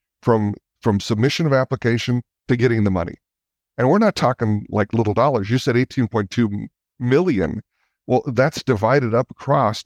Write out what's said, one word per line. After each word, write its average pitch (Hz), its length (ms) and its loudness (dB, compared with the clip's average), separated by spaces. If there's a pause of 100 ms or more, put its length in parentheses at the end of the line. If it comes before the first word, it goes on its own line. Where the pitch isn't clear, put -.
(220)
from, 107 340 0 (260)
from 101 200 2
submission 123 440 0
of 143 80 0
application 123 680 -2 (240)
to 127 80 2
getting 117 300 2
the 101 40 2
money. 92 260 -4 (640)
And 127 120 2
we're 185 100 4
not 214 160 2
talking, 110 540 -2
like, 104 240 -2
little 110 200 2
dollars. 117 360 0
You 123 80 0
said 123 180 0
eighteen 123 320 0
point 104 240 -4
two 107 360 -2 (300)
million. 123 640 0 (460)
Well, 123 200 2
that's 131 360 -2
divided 113 520 0
up 127 160 -2
across 135 540 -2